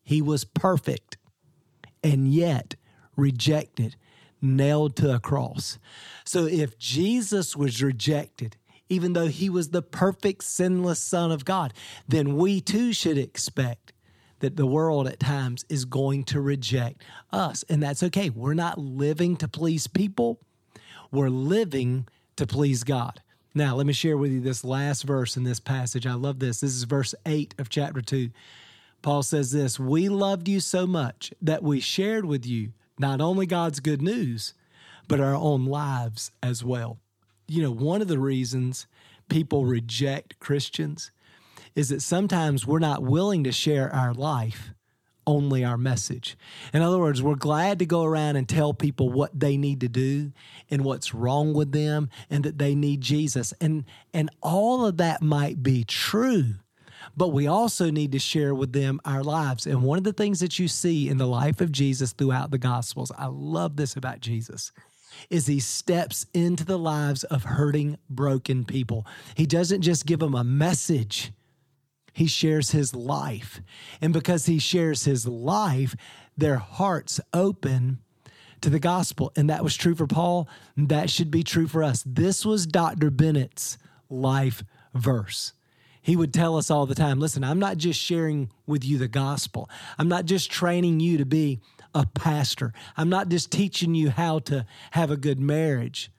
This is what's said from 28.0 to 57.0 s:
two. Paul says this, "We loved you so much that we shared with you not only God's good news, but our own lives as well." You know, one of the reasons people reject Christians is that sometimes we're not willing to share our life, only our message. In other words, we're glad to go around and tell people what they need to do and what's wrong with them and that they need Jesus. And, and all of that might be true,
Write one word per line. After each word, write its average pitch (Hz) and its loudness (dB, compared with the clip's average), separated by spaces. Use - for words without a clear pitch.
two. 123 -2
Paul 143 2
says 135 0
this, 139 0
"We 156 2
loved 196 0
you 196 2
so 185 0
much 165 -2
that 156 0
we 143 2
shared 208 -2
with 139 -2
you 117 -4
not 139 0
only 185 2
God's 165 -2
good 143 -2
news, 156 -4
but 139 2
our 139 2
own 147 0
lives 131 -4
as 120 -4
well." 117 -6
You 156 0
know, 135 0
one 151 0
of 202 -2
the 151 0
reasons 127 -2
people 147 2
reject 123 -2
Christians 147 -4
is 143 0
that 139 -2
sometimes 165 0
we're 151 2
not 151 0
willing 165 2
to 131 0
share - 0
our 127 0
life, 120 -4
only 143 2
our 120 0
message. 123 -4
In 151 4
other 180 4
words, 147 2
we're 143 2
glad 160 0
to 180 2
go 170 2
around 156 2
and 131 0
tell 147 2
people 131 0
what 139 0
they 143 4
need 139 0
to 123 -2
do 135 -2
and 139 0
what's 135 -4
wrong 139 2
with 147 2
them 151 0
and 143 0
that 151 -4
they 143 2
need 143 0
Jesus. 135 0
And, 156 0
and 156 0
all 226 2
of 180 0
that 165 2
might 147 0
be 127 2
true, 202 0